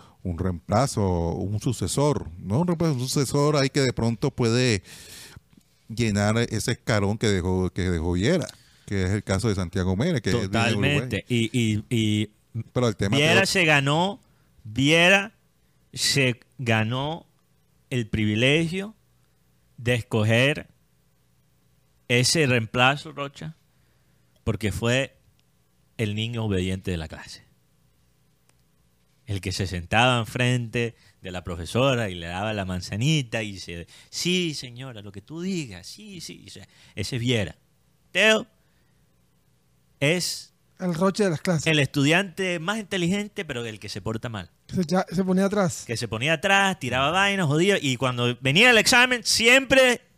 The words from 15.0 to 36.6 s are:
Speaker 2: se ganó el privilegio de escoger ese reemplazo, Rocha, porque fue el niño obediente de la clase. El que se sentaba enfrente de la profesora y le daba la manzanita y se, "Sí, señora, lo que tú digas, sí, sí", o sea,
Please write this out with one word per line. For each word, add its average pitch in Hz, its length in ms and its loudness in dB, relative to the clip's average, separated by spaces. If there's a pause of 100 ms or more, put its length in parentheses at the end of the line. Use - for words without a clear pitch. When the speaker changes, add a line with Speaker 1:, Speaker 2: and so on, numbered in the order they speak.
Speaker 2:
se 127 460 0 (200)
ganó 123 680 -2 (640)
el 120 180 -4
privilegio 147 880 0 (840)
de 120 160 0
escoger 117 760 2 (1400)
ese 127 380 4
reemplazo, 127 640 0
Rocha, 143 440 -12 (880)
porque 104 280 -2
fue 120 440 -2 (800)
el 104 200 -2
niño 113 280 -4
obediente 95 460 -2
de 90 60 -2
la 80 100 -8
clase. - 380 -16 (1800)
El 98 140 -6
que 92 120 -6
se 95 160 -4
sentaba 110 500 2
enfrente 120 800 -2 (260)
de 90 80 -12
la 90 140 -8
profesora 110 680 -2
y 90 60 -10
le 85 100 -10
daba 98 260 -6
la 101 120 -4
manzanita 113 800 -2
y 101 160 -10
se, 85 260 -12 (220)
"Sí, 175 460 -2
señora, 123 480 -14
lo 104 100 -16
que 101 100 -16
tú 156 180 -14
digas, 156 460 -8
sí, 202 340 -18
sí", - 280 -16
o - 20 -20
sea, 98 160 -18 (300)